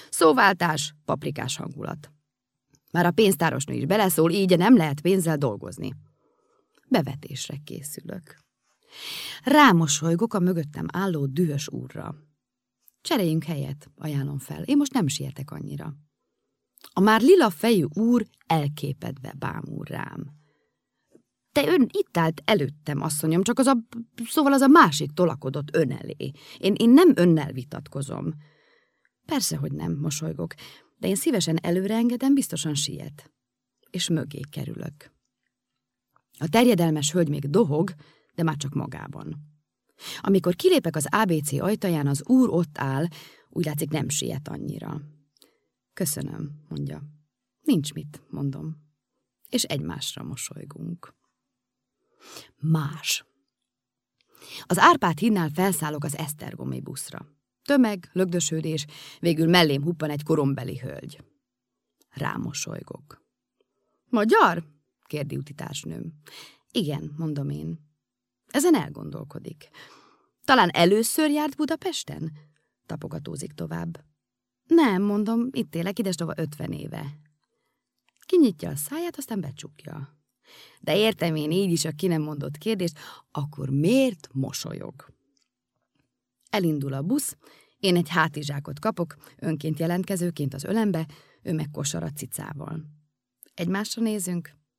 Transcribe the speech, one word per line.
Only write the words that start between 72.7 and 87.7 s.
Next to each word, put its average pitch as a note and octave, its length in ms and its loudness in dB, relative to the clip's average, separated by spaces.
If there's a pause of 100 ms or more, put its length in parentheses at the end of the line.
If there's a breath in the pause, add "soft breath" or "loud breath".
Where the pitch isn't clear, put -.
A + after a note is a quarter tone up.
tapogatózik - 640 -10
tovább. E2+ 520 -8 (600)
"Nem", A#3 360 6
mondom, G#3+ 480 0
"itt - 240 -6
élek E3+ 240 -4
idestova F3+ 380 -4
ötven D#3 360 -6
éve." - 460 -10 (1080)
Kinyitja F#3+ 440 4
a C#3+ 60 -6
száját, D#4+ 400 -6
aztán A3+ 240 -6
becsukja. - 800 -14 (600 soft breath)
De D#3 160 0
értem G3+ 380 2
én D3+ 160 -2
így F#3 200 2
is E3 140 0
a D#3+ 60 -4
ki D#3 160 -4
nem D#3+ 160 2
mondott D3 360 -8
kérdést, F#3 400 -4 (320 loud breath)
akkor C#3+ 400 -6
miért G3+ 600 2
mosolyog? - 800 -8 (1400)
Elindul D3+ 420 -2
a C3+ 100 -6
busz, B3+ 340 -2 (420 soft breath)